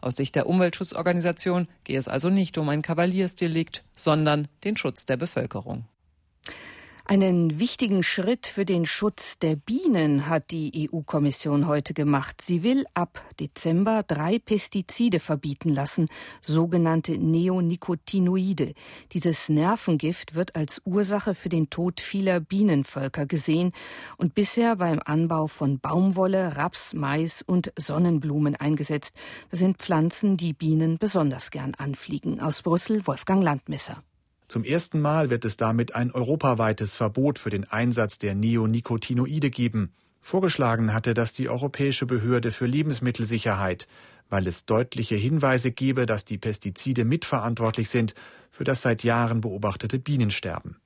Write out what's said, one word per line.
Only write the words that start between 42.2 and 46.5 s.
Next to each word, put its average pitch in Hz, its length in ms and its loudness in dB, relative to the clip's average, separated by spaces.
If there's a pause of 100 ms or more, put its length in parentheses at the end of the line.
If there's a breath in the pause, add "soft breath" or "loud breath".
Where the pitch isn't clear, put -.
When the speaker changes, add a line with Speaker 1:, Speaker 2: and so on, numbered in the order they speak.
Speaker 3:
für 123 160 -4
Lebensmittelsicherheit, 117 1200 -2 (400 loud breath)
weil 95 180 0
es 87 200 -2
deutliche 117 480 0
Hinweise 131 560 2
gebe, 131 340 0
dass 110 220 -2
die 107 100 -6
Pestizide 113 720 -2